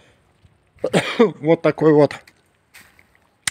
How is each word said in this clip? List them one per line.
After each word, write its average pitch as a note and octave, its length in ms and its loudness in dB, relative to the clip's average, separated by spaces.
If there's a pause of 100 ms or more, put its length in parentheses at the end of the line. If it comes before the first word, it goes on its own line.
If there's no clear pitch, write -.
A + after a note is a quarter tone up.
(800)
<clears throat> - 120 -10 (240)
Вот E3 440 0
такой D#3 300 0
вот D3 240 2 (1400)